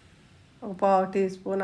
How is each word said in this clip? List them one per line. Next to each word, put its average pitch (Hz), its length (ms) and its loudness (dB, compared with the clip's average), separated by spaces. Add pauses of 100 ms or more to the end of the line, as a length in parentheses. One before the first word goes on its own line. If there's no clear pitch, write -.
(640)
ఒక 208 80 -10 (100)
పావు 190 320 4
టీ 196 100 0 (120)
స్పూన్ 190 280 -4